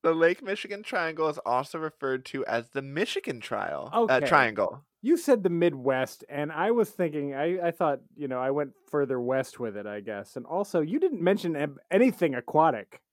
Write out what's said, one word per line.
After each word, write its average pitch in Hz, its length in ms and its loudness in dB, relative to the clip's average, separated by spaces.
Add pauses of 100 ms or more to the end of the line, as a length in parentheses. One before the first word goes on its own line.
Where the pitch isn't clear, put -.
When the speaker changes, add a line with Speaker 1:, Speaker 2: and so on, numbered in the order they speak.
Speaker 1:
The 165 100 2
Lake 165 300 4
Michigan 202 400 -8
Triangle 160 460 -2
is 147 100 -6
also 131 400 -2
referred 135 460 -4
to 135 200 -6
as 117 240 -2
the 139 140 -6
Michigan 139 580 -6
Trial, 95 500 -6
uh, 233 120 2
Speaker 2:
Okay. 131 240 2
Speaker 1:
Triangle. 113 580 2 (160)
Speaker 2:
You 311 160 2
said 247 240 2
the 180 80 0
Midwest, 135 800 0
and 147 220 -4
I 170 200 0
was 233 200 2
thinking, 147 420 -2
I, 170 340 0
I 170 40 2
thought, 151 300 0 (140)
you 147 120 -8
know, 127 120 -2
I 131 120 0
went 143 220 -2 (160)
further 135 300 0
west 131 400 -2
with 110 180 -6
it, 104 100 -10
I 104 140 -8
guess. 101 340 -10
And 123 100 -10
also, 180 360 -2
you 180 180 -2
didn't 302 240 0
mention 185 320 2
ab-, 143 240 -4 (120)
anything 185 440 4
aquatic. 139 640 0 (120)